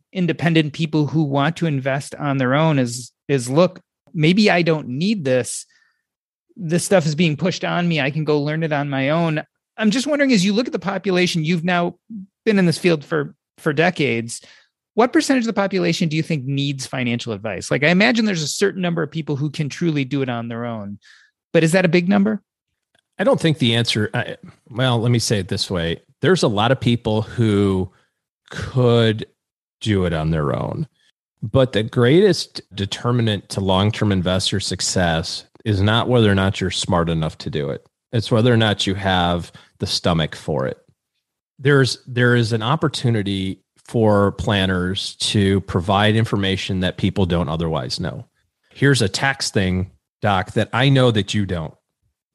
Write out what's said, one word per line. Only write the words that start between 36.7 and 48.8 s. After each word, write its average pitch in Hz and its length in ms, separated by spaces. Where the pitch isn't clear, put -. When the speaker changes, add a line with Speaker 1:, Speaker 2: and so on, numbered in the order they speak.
Speaker 2:
smart 85 380
enough 80 300
to - 120
do 71 200
it. - 160
It's 117 180
whether 120 220
or 113 60
not 107 280
you 95 80
have 90 560
the 101 80
stomach 82 500
for 67 300
it. - 120
There's, 135 380
there 123 300
is 117 160
an 107 100
opportunity 107 1000
for 104 480
planners 95 840
to 98 460
provide 101 520
information 98 640
that 90 180
people 95 280
don't 85 220
otherwise 80 500
know. 87 260
"Here's 135 320